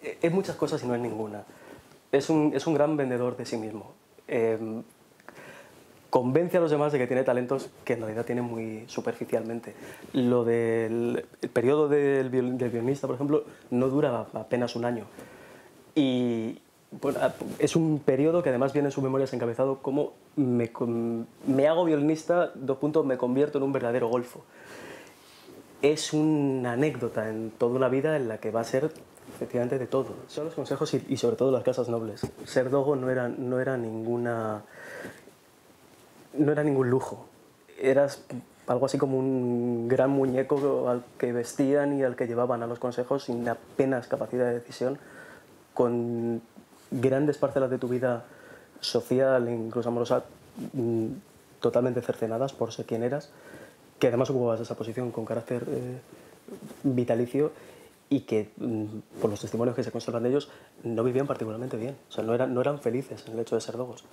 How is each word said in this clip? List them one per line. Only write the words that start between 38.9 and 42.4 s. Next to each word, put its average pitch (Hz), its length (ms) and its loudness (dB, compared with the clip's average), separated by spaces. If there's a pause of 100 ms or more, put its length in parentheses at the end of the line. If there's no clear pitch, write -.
como 135 200 2
un 123 720 0
gran 131 220 4
muñeco 135 800 2
al 123 120 0 (160)
que 123 140 0
vestían 139 640 2
y 139 60 2
al 123 140 0
que 127 100 -2
llevaban 120 340 0